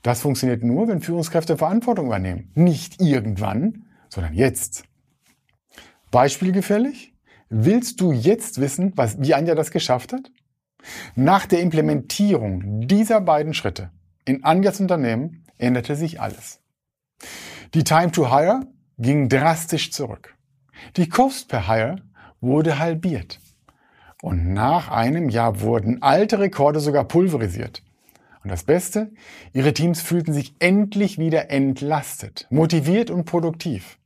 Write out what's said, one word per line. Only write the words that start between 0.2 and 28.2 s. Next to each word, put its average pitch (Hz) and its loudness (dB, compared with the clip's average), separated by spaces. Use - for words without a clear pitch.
nur, 151 0
wenn 196 -2
Führungskräfte 165 -2
Verantwortung 196 0
übernehmen. 95 -4
Nicht 165 2
irgendwann, 113 -2
sondern 82 -6
jetzt. 127 0
Beispiel 139 4
gefällig? 208 -2
Willst 180 2
du 180 4
jetzt 135 0
wissen, 180 -2
was, 117 0
wie 143 2
Anja 160 2
das 156 -2
geschafft 135 -2
hat? 262 -12
Nach 165 4
der 170 2
Implementierung 135 0
dieser 214 4
beiden 156 0
Schritte 92 -6
in 135 -2
Anjas 190 2
Unternehmen 156 -2
änderte 123 -2
sich 165 -6
alles. - -12
Die 160 4
Time 165 4
to 143 0
Hire 185 2
ging 135 2
drastisch 156 0
zurück. - -10
Die 170 2
Cost 262 0
per 101 -2
Hire 113 0
wurde 147 0
halbiert. 160 -4
Und 87 -2
nach 135 0
einem 135 0
Jahr 110 0
wurden 113 0
alte 196 4
Rekorde 151 2
sogar 147 0
pulverisiert. 113 -2